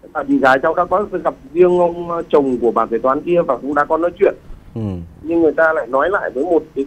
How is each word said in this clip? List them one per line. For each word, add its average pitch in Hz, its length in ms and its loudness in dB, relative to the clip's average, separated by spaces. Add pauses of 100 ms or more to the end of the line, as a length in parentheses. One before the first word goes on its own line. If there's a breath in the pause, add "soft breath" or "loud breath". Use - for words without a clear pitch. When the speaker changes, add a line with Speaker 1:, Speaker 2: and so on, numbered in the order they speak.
(120)
Speaker 1:
bà 143 160 -6
chị 139 100 2
gái 131 240 4
cháu 160 120 0
đã 175 100 0
có 190 220 0 (180)
gặp 151 100 -2 (180)
riêng 175 260 4
ông 170 500 -2
chồng 135 320 2
của 117 100 2
bà 110 160 0
kế 113 120 -2
toán 131 240 0
kia 170 200 0
và 143 140 -2
cũng 131 180 -6
đã 147 100 2
có 160 120 0
nói 175 220 -2
chuyện. 180 160 2 (400)
Speaker 2:
Ừ. 113 60 -8 (420)
Speaker 1:
Nhưng 165 200 -2
người 151 100 4
ta 160 200 2
lại 143 140 -4
nói 135 240 0
lại 156 240 -2
với 131 100 -2
một 170 180 2 (120)
cái 139 120 -4